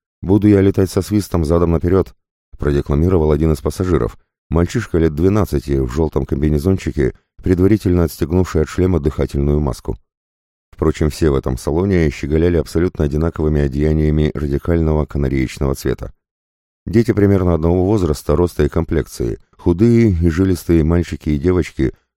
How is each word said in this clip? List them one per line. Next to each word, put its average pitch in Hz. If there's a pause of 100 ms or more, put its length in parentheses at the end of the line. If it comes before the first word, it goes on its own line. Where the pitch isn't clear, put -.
(220)
Буду 101
я 98
летать 95
со 95
свистом 95
задом 85
наперед», 87 (420)
продекламировал 76
один 78
из 76
пассажиров, 85 (320)
мальчишка 87
лет 80
двенадцати 78
в 65
желтом 76
комбинезончике, 73 (300)
предварительно 90
отстегнувший 82
от 73
шлема 90
дыхательную 73
маску. - (760)
Впрочем, 78
все 80
в 69
этом 65
салоне 85
щеголяли 80
абсолютно 80
одинаковыми 76
одеяниями 76
радикального 76
канареечного 67
цвета. - (720)
Дети 113
примерно 98
одного 85
возраста, 87
роста 82
и 71
комплекции, 78 (180)
худые 113
и 87
жилистые 85
мальчики 80
и 73
девочки 80 (240)